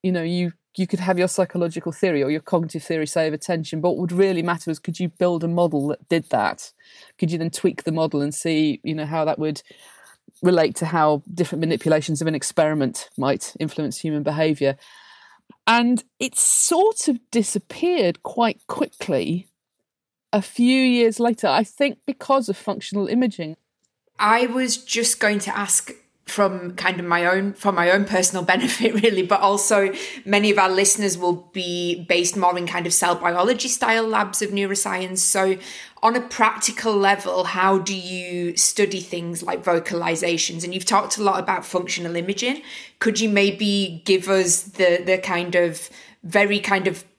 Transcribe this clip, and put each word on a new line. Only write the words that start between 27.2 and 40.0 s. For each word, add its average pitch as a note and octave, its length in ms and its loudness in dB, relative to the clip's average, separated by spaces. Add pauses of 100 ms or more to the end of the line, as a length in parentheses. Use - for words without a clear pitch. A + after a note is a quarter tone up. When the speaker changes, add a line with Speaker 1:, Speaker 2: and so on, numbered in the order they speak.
Speaker 2:
own, G3 280 2
for - 180 0
my F3 180 2
own G3+ 160 4
personal F#3+ 400 0
<laughs> F3+ 80 4
benefit, A3+ 480 0
really, G3+ 220 2
but F#3+ 180 2
also G3+ 500 2 (340)
many G3+ 260 4
of G#3 80 4
our F#3 100 4
listeners G3 480 2
will F3+ 340 -2
be F3 540 -6
based F3 320 0
more F3+ 180 2
in F3 120 -4
kind F3 180 -4
of E3+ 80 0
cell F3 220 2
biology F3 520 0
style A3+ 400 0
labs G#3 360 -2
of G#3 80 -4
neuroscience. F#3+ 680 -4
So F#3+ 400 0 (460)
on A#3 120 4
a B3 60 0
practical A3+ 760 0
level, G3 500 2
how F#3+ 340 2
do F#3+ 160 -4
you F3+ 600 -6
study G3 440 2
things E3+ 420 -8
like F3 220 -4
vocalizations? E3+ 1000 -2